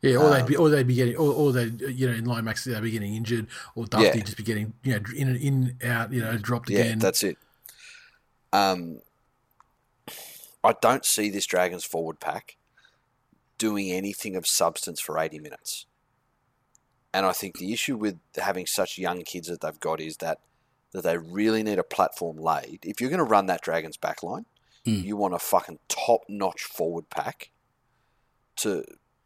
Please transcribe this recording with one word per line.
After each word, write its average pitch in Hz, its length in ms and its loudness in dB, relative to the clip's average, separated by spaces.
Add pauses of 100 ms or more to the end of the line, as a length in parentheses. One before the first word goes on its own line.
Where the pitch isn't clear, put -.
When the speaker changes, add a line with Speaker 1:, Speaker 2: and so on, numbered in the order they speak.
Speaker 1:
Yeah, 131 140 6
or 151 140 8
they'd 139 120 6
Speaker 2:
Um, 120 40 0
Speaker 1:
be, 143 100 4
or 165 120 6
they'd 143 180 6
be 123 100 4
getting, 120 200 4
or, 147 160 4
or 147 200 4
they'd, 117 280 0
you 131 280 0
know, 120 60 0
in 113 100 -4
Lomax 113 400 -2
they'd 117 180 -4
be 113 80 -2
getting 104 240 -4
injured, 113 320 -2 (300)
or 117 100 -4
Dufty 107 300 4
Speaker 2:
Yeah. 107 80 -2
Speaker 1:
just 104 120 -10
be 110 80 -12
getting, 107 280 -4 (120)
you 131 100 2
know, 104 60 -2 (160)
in 139 120 0
and 127 80 2
in, 131 420 0 (100)
out, 117 240 -2
you 123 100 -2
know, 113 160 -2
dropped 117 320 -4
Speaker 2:
Yeah, 101 100 4
Speaker 1:
again. 113 200 2
Speaker 2:
that's 98 240 4
it. 92 120 0 (1160)
Um, 92 480 2 (1600)
I 113 160 6
don't 123 240 4
see 104 260 2
this 98 160 -4
Dragons 90 380 0
forward 80 360 -6
pack - 360 -8 (1000)
doing 101 320 0
anything 95 460 -4
of 87 100 -4
substance - 540 0
for 78 180 -4
eighty 78 200 -4
minutes. - 480 -12 (1300)
And 95 140 2
I 92 60 4
think - 260 -6
the 92 140 -6
issue 120 240 -2
with 104 220 -2 (180)
having 95 300 -2
such - 320 -2
young 90 240 -4
kids 85 260 -10
that 87 140 -8
they've 78 180 -6
got 80 200 -4
is 78 180 -10
that, 80 220 -4 (520)
that 92 100 -8
they 85 140 2
really 104 460 0
need 107 160 0
a 87 60 2
platform 85 520 -2
laid. 80 460 -2
If - 180 -8
you're 123 100 -2
gonna 170 140 2
run 104 220 4
that 90 160 0
Dragons 80 340 -2
back - 260 -6
line, - 240 -8 (400)
Speaker 3:
Mm. 107 180 0
Speaker 2:
you 104 120 -4
want 98 180 0
a 85 60 -2
fucking 87 480 0
top-notch 101 760 0
forward 85 480 -6
pack - 400 -8 (1040)
to, 95 280 0 (420)